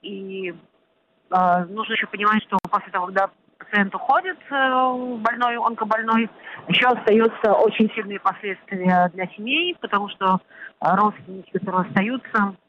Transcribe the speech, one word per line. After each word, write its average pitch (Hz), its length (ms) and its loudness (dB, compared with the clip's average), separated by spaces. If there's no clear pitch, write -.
и, 190 500 -10
а, 180 360 2
нужно 214 260 -6
еще - 160 -4
понимать, 208 340 0
что 190 160 -2
после 196 200 -2
того, 180 160 -2
когда 190 220 0
пациент 196 360 0
уходит, 339 440 0
э, 285 40 -6
больной, 247 1000 0
онкобольной, 226 720 0
еще 247 200 4
остается 226 640 4
очень 214 420 4
сильные 202 240 -8
последствия 185 960 0
для 185 120 -6
семей, 311 440 -2
потому 208 280 -2
что, 190 320 0
а, 175 160 2
родственники, 196 560 -2
которые 185 340 -2
остаются 202 680 -2